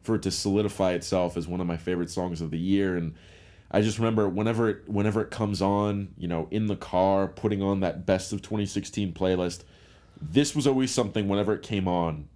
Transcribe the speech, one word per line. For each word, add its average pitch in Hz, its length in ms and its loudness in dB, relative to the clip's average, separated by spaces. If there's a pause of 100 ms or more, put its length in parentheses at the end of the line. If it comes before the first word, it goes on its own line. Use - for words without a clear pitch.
for 110 140 0
it 104 60 -2
to 98 100 0
solidify 98 600 2
itself 90 440 0
as 85 100 -4
one 90 140 -4
of 87 80 -2
my 85 80 -2
favorite 87 340 -2
songs 90 300 -4
of 80 100 -4
the 82 80 -4
year. 95 380 2
And 82 180 -4 (560)
I 101 100 4
just 104 180 0
remember 110 300 2
whenever 110 400 2
it, 101 200 -4
whenever 104 340 2
it - 80 -6
comes 101 320 -2
on, 101 460 0 (100)
you - 80 -8
know, 82 240 -2
in 107 160 0
the 101 100 -2
car, 95 520 2
putting 104 340 -2
on 98 180 2
that 90 260 -2
best 92 260 2
of 101 100 -6
twenty 104 240 -4
sixteen 98 460 -4
playlist, 90 480 0 (600)
this 139 360 2
was 139 100 2
always 131 240 4
something, 104 380 0
whenever 101 260 2
it - 80 -4
came 98 240 -2
on 82 500 0